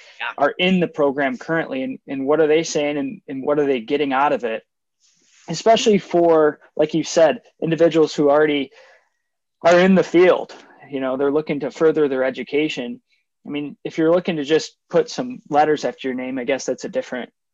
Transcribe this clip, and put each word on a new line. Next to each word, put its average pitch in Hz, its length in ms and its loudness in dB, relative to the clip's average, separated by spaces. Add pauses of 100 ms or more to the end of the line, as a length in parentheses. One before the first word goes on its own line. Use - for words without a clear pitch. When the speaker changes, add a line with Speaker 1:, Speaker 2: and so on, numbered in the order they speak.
(200)
Speaker 1:
Yeah. 117 160 -8
Speaker 2:
are 143 220 0
in 180 220 2
the 160 80 0
program 139 500 -2
currently, 143 460 -4
and, 131 140 -10 (100)
and 135 180 -6
what 151 140 2
are 156 80 4
they 160 160 2
saying, 147 340 -4
and, 139 300 -8
and 135 180 -10
what 147 140 0
are 147 60 0
they 135 140 -2
getting 139 320 -4
out 143 200 0
of 117 120 -4
it?" 110 200 -8 (840)
Especially 214 500 2
for, 160 600 2 (180)
like 151 160 0
you 156 120 -2
said, 151 360 2 (220)
individuals 160 520 2
who 147 160 2
already 147 420 2 (920)
are 175 160 6
in 190 160 6
the 175 80 4
field. 170 500 2 (380)
You 135 100 -6
know, 131 160 -2
they're 139 160 0
looking 156 280 -2
to 131 100 -6
further 156 380 2
their 131 160 0
education. 131 760 -4 (460)
I - 20 -14
mean, 147 360 -10
if - 120 -10
you're 165 160 2
looking 175 240 0
to 147 80 -4
just 151 320 -2 (140)
put 160 180 0
some 127 400 -10
letters 151 360 0
after 131 240 -6
your 127 80 -6
name, 127 220 -8
I 123 60 -8
guess 127 220 -4
that's 127 180 -6
a 120 40 -10
different, 123 420 -8 (240)